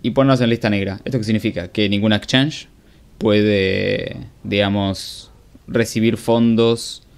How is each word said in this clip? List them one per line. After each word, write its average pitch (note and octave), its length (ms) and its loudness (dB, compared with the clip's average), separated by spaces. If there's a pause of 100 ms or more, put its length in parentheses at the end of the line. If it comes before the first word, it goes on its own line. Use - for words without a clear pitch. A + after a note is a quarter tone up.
y A#2+ 80 -2
ponerlas C3+ 300 4
en A#2+ 80 2
lista A#2 200 0
negra. G2 360 -2
¿Esto C3 120 -4
qué A2 60 -2
significa? G2+ 460 -2
Que G#2+ 200 0
ninguna G#2 260 2
exchange C3+ 520 -2 (500)
puede, G2+ 1000 0 (260)
digamos, G2+ 880 -2 (360)
recibir A2 500 0
fondos A#2 880 0 (140)